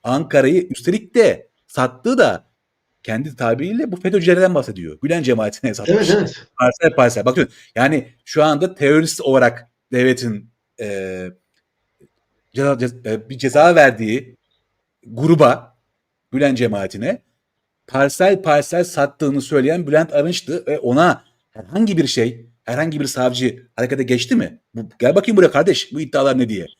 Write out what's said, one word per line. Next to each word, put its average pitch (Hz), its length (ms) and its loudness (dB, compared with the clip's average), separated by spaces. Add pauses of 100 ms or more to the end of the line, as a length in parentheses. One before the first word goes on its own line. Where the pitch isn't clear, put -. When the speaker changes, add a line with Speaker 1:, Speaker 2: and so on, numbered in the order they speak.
Speaker 1:
Ankara'yı 151 640 0
üstelik - 480 -6
de 185 340 2 (180)
sattığı 139 500 -4
da 123 340 0 (520)
kendi 127 320 -8
tabiriyle 175 560 -4
bu 180 40 -8
fetö 190 260 -2
cemaatine 180 340 4
bahsediyor. 92 460 -6
Gülen 160 220 -2
cemaatine 110 500 -2
satmış. 170 220 -2
Speaker 2:
Evet, 196 220 2
evet. - 300 -6 (120)
Speaker 1:
Parsel 127 360 2
parsel. 117 300 2
Bakın 127 240 0 (260)
yani 139 320 0 (180)
şu 151 180 0
anda 156 320 0
terörist 156 460 2
olarak 123 460 2 (240)
devletin, 123 580 -2 (300)
e, 95 460 -8 (1300)
ceza, 139 260 0
cez-, 120 280 -6
e, 110 220 -6
bir 131 80 -14
ceza 147 380 4
verdiği 123 600 2 (680)
gruba, 143 640 2 (600)
Gülen 135 240 0
cemaatine 107 680 -4 (680)
parsel 185 540 2
parsel 165 420 0
sattığını 143 580 -2
söyleyen 147 460 -2
Bülent 156 260 0
Arınç'tı 147 540 -2
ve 147 120 -4
ona 143 440 2 (280)
herhangi 165 460 -2
bir 147 100 0
şey, 120 380 -4 (180)
herhangi 147 360 -6
bir 143 60 -4
savcı 127 680 -4
harekete 127 280 -4
geçti 123 320 -2
mi? 95 240 -4 (160)
Bu, 113 140 -12 (100)
"Gel 139 160 2
bakayım 202 220 2
buraya 180 140 4
kardeş, 165 420 0
bu 147 80 -8
iddialar 135 360 0
ne?" 120 120 0
diye. 92 180 -8 (120)